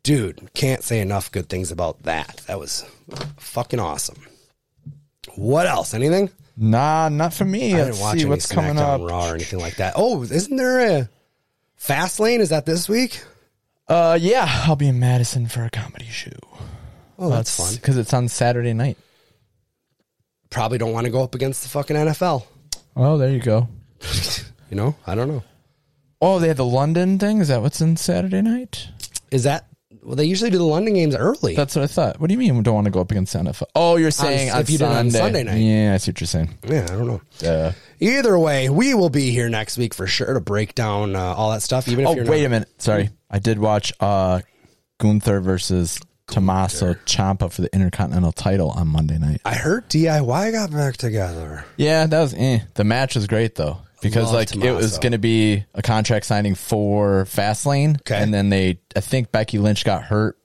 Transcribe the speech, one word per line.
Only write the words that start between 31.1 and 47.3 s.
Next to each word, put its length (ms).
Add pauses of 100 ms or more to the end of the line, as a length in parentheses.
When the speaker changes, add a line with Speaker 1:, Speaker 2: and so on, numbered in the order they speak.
Speaker 1:
early. 400
Speaker 2:
That's 180
what 100
I 40
thought. 320
What 80
do 60
you 40
mean 200
we 60
don't 120
wanna 140
go 100
up 100
against 220
the 80
N 80
F 140
L? 140
Oh, 200
you're 120
Speaker 1:
On, 40
Speaker 2:
saying 380
Speaker 1:
if 60
Speaker 2:
on 40
Speaker 1:
you 60
did 160
it 20
on 260
Speaker 2:
Sunday. 100
Speaker 1:
Sunday 260
night. 120
Speaker 2:
Yeah, 360
I 60
see 120
what 80
you're 80
saying. 300 (100)
Speaker 1:
Yeah, 160
I 140
don't 100
know. 140 (160)
Speaker 2:
Duh. 340 (300)
Speaker 1:
Either 360
way, 320
we 240
will 160
be 220
here 160
next 300
week 160
for 120
sure 280
to 80
break 340
down, 400
uh, 180
all 180
that 100
stuff. 260
Even 160
if 60
Speaker 2:
Oh, 60
Speaker 1:
you're 100
Speaker 2:
wait 160
Speaker 1:
not 60
Speaker 2:
a 20
minute. 280
Sorry. 320 (220)
I 80
did 180
watch, 440
uh, 400 (580)
Gunther 400
versus 580 (300)
Tommaso 600
Speaker 1:
Gunther. 180
Speaker 2:
Ciampa 480